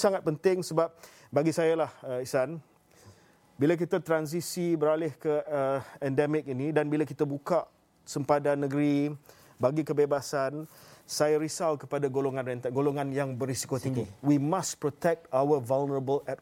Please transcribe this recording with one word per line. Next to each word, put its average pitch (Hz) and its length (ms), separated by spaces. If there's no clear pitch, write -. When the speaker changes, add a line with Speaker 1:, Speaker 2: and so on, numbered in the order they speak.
Speaker 1:
sangat 190 240
penting 180 400
sebab 165 240
bagi 151 240
saya 160 320
lah, 131 60
uh, 127 180
Ihsan, 135 320
bila 160 240
kita 170 240
transisi 165 720
beralih 156 400
ke, - 160
uh, 135 320
endemik 143 480
ini 139 280
dan 147 160
bila 151 160
kita 147 200
buka 143 400
sempadan 143 600
negeri, 143 480
bagi 143 260
kebebasan, 143 800
saya 151 320
risau 156 400
kepada 143 320
golongan 135 320
rentan, 123 320
golongan 139 400
yang 135 240
berisiko 127 400
tinggi. 123 320
Speaker 2:
Tinggi. - 160
Speaker 1:
We 143 160
must 170 400
protect 165 480
our 143 320
vulnerable 135 640
at 135 180